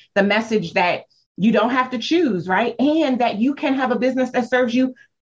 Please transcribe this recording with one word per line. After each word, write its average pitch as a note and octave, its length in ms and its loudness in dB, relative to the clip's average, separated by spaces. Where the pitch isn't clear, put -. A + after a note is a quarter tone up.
the G3+ 80 4
message G3+ 520 0
that F3+ 300 0
you G#3 140 4
don't A3 200 2
have B3+ 200 0
to B3+ 80 -4
choose, A#3 480 0
right? G#3+ 320 0
And D4 420 2
that A#3 160 0
you B3+ 180 0
can C#4 200 -2
have C4 160 -2
a A#3+ 80 0
business B3+ 320 0
that A#3+ 180 -2
serves B3 260 0
you C4 200 0